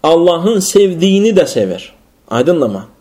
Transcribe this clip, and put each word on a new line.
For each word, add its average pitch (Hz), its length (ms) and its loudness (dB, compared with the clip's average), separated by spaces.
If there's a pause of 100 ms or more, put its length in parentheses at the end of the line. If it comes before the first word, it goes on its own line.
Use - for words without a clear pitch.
Allahın 170 580 2
sevdiyini 196 720 2
də 175 120 2
sevir. 92 460 -6 (360)
Aydındırmı? 123 540 -2 (180)